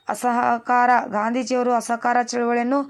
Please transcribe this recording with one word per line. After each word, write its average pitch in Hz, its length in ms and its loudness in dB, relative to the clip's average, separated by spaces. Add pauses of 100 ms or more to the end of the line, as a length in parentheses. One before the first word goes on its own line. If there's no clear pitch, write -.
ಅಸಹಕಾರ. 247 840 2 (160)
ಗಾಂಧೀಜಿಯವರು 240 680 -2
ಅಸಹಕಾರ 233 500 0
ಚಳವಳಿಯನ್ನು 240 680 -2